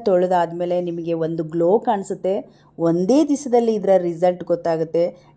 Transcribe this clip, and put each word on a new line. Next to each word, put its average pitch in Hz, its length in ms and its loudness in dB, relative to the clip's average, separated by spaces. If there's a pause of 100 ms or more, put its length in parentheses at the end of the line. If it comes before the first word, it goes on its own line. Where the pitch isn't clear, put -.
ತೊಳೆದಾದ್ಮೇಲೆ 175 760 0
ನಿಮಗೆ 170 340 -6
ಒಂದು 165 300 -4
ಗ್ಲೋ 165 340 0
ಕಾಣಿಸುತ್ತೆ. 196 560 -2 (440)
ಒಂದೇ 175 460 2
ದಿವಸದಲ್ಲಿ 240 500 0
ಇದರ 202 180 0 (100)
ರಿಸಲ್ಟ್ 175 420 -2
ಗೊತ್ತಾಗುತ್ತೆ. 170 600 -2 (320)